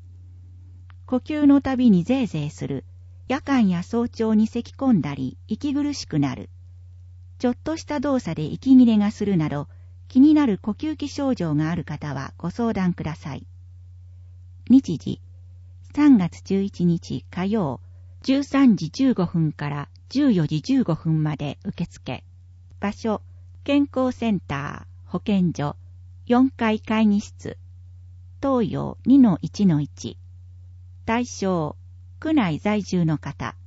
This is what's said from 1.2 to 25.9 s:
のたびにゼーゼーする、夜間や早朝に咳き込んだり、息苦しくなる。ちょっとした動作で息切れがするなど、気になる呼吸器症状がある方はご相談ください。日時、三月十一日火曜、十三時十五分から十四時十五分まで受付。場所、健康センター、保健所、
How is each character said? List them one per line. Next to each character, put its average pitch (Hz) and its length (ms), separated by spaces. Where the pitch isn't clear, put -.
の 277 160
た 262 160
び 247 140
に 180 120
ゼ 262 200
ー 214 40
ゼ 170 120
ー 147 120
す - 160
る、 135 180
夜 269 140
間 247 260
や 175 140
早 233 260
朝 220 240
に 220 140
咳 - 260
き - 20
込 262 200
ん 165 80
だ 143 120
り、 131 220
息 269 260
苦 285 180
し - 140
く - 120
な 139 160
る。 95 140
ち 247 100
ょ - 20
っ 247 120
と 311 140
し - 80
た 294 160
動 269 180
作 170 160
で 156 100
息 - 300
切 254 120
れ 220 100
が 202 140
す 208 160
る 196 100
な 156 140
ど、 143 180
気 254 120
に 302 120
な 294 140
る 196 100
呼 - 140
吸 302 260
器 285 120
症 269 260
状 160 200
が 156 160
あ 175 40
る 165 100
方 147 300
は 135 240
ご 170 100
相 233 240
談 185 220
く - 100
だ 156 120
さ 143 180
い。 - 120
日 240 260
時、 - 240
三 285 220
月 175 260
十 196 200
一 190 240
日 165 440
火 175 140
曜、 190 380
十 269 220
三 269 320
時 156 120
十 262 240
五 175 140
分 160 260
か 147 160
ら 143 200
十 269 240
四 165 140
時 156 160
十 262 220
五 160 100
分 160 280
ま 151 140
で 143 280
受 180 200
付。 - 400
場 202 120
所、 214 280
健 285 320
康 262 160
セ 233 200
ン 185 100
タ - 460
ー、 - 40
保 185 100
健 180 320
所、 151 240